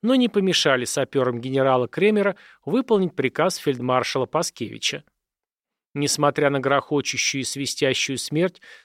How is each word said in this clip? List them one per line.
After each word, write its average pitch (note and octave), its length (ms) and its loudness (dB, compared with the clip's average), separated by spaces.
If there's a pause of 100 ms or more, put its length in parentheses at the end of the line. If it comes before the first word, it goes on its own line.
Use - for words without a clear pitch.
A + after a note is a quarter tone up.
но B3+ 140 2
не B3 120 4
помешали E3 560 2
саперам B2+ 560 0
генерала C3 460 2
Кремера G3+ 480 0 (300)
выполнить G3+ 500 0
приказ D3+ 420 0
фельдмаршала B2+ 680 0
Паскевича. D3 800 -4 (880)
Несмотря D3 560 2
на C#3 80 0
грохочущую C#3 840 -2
и - 20 -6
свистящую C3+ 720 -2
смерть, E3 420 -2 (240)